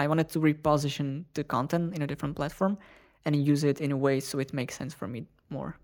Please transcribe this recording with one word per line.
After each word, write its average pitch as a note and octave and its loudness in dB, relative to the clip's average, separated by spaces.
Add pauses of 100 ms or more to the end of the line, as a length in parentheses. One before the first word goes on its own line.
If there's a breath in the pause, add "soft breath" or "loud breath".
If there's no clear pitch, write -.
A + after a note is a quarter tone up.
I C#3+ 2
wanted D#3+ 2
to D#3+ -2
reposition D3 2 (100)
the - -4
content D#3 0
in D#3 -6
a C#3+ 0
different C#3+ -6
platform F#3+ -2 (480 soft breath)
and D3+ 4
use C#3+ 4
it C#3+ 2
in C#3+ 0
a C#3 0
way C3+ 2
so C#3 -6
it C3+ -4
makes C3 -4
sense C3+ -8
for - -8
me A2+ -8 (240)
more. C#3 -8